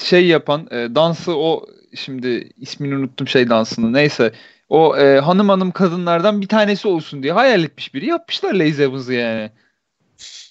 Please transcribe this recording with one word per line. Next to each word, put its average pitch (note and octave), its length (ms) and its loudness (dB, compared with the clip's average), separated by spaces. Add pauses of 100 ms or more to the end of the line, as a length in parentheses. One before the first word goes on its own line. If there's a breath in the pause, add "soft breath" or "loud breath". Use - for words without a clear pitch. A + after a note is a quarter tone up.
şey F#3 220 4
yapan, D#3 460 0
eee, A#2+ 220 -6
dansı E3 420 0
o, D#3+ 300 -2 (280)
şimdi B2+ 540 -6 (100)
ismini - 360 -8
unuttum C3+ 340 -6
şey B2+ 200 2
dansını. A2+ 440 0
Neyse. C3+ 400 2 (360 loud breath)
O, D3 300 4
eee, C#3 200 6
hanım F3+ 300 2
hanım F#3+ 220 0
kadınlardan F3 680 0
bir G3 80 -6
tanesi G#3 400 0
olsun D3+ 340 -4
diye C#3+ 100 -2
hayal A3 320 2
etmiş - 300 -12
biri. D3 120 -6
Yapmışlar E4+ 480 -4
Lacey D3+ 300 2
Evans'ı B2+ 280 -4
yani. A2+ 380 -4 (1000 loud breath)